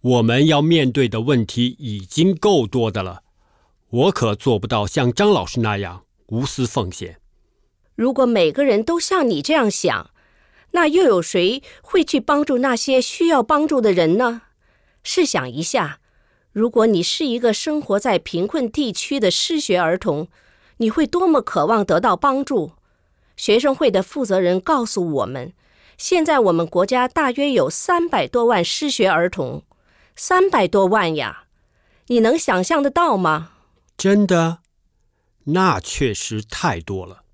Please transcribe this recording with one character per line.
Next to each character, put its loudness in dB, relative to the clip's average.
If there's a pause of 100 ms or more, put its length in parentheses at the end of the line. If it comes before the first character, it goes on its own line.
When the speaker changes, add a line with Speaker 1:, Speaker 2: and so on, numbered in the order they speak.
Speaker 1:
我 2
们 4
要 4
面 2
对 4
的 -4
问 0
题 -2
已 -8
经 0
够 2
多 -2
的 -6
了， -10 (680)
我 2
可 -2
做 0
不 -6
到 -2
像 0
张 2
老 2
师 -4
那 -2
样 -10 (220)
无 -4
私 -2
奉 -4
献。 -14 (720)
Speaker 2:
如 -2
果 2
每 2
个 0
人 2
都 0
像 0
你 -2
这 -2
样 2
想， -4 (600)
那 2
又 2
有 4
谁 -2 (180)
会 0
去 0
帮 0
助 0
那 0
些 2
需 -2
要 4
帮 2
助 0
的 2
人 2
呢？ -2 (600)
试 0
想 -4
一 -6
下， -4 (500)
如 0
果 2
你 2
是 -4
一 -4
个 2
生 -4
活 -2
在 0
贫 -6
困 -4
地 -4
区 -6
的 2
失 -2
学 0
儿 0
童， -4 (540)
你 0
会 0
多 -2
么 2
渴 -2
望 0
得 2
到 2
帮 0
助。 -4 (640)
学 0
生 0
会 2
的 0
负 -6
责 0
人 0
告 0
诉 -4
我 0
们， -10 (460)
现 0
在 2
我 4
们 0
国 0
家 0
大 -2
约 0
有 2
三 -2
百 0
多 0
万 2
失 -4
学 0
儿 2
童。 -8 (500)
三 2
百 2
多 4
万 0
呀， -8 (600)
你 2
能 4
想 0
象 0
得 2
到 2
吗？ 0 (460)
Speaker 1:
真 4
的？ 0 (880)
那 0
确 -4
实 -8
太 -4
多 -8
了。 -20